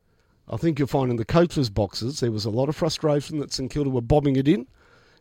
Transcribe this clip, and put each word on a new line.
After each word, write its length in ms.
I 80
think 220
you'll 100
find 220
in 60
the 80
coaches' 460
boxes 500
there 120
was 120
a 60
lot 180
of 80
frustration 600
that 140
St 180
Kilda 180
were 140
bombing 340
it 120
in, 180